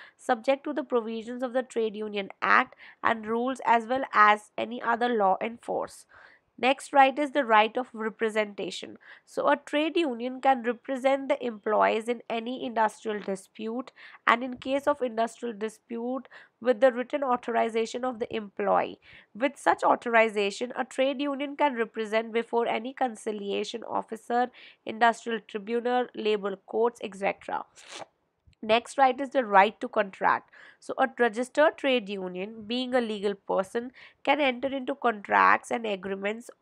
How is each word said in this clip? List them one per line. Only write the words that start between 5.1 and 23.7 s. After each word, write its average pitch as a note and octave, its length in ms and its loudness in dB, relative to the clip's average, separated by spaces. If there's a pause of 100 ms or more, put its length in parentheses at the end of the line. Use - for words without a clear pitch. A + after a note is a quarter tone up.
in A3+ 160 -6
force. - 480 -8 (560)
Next C4 300 0
right C4+ 260 6
is C#4+ 140 -2
the C#4+ 140 0
right A3 320 4
of B3+ 160 -4
representation. G#3+ 1040 -4 (280)
So - 220 -2
a - 80 4
trade D4 400 -2
union B3+ 460 -4
can C4+ 200 4
represent C4 680 -2
the C#4 120 0
employees G#3+ 680 0
in A#3 200 -4
any A#3 360 -6
industrial A3 560 -2
dispute, A3 720 -8 (340)
and A#3 160 4
in B3+ 140 -10
case C4+ 280 -2
of D4 160 0
industrial A3+ 540 -4
dispute A#3 720 -8 (320)
with A3+ 220 2
the C4 100 8
written B3 320 -4
authorization A3+ 800 -2
of B3 160 -4
the - 160 -6
employee. G3 640 0 (340)
With B3+ 220 -2
such - 280 0
authorization, A3+ 920 2
a C4 80 -4
trade C4 380 -2
union C#4+ 340 -4
can C#4 220 0
represent A3+ 560 -2
before A#3 340 0
any A3+ 240 -4
conciliation G#3+ 920 -4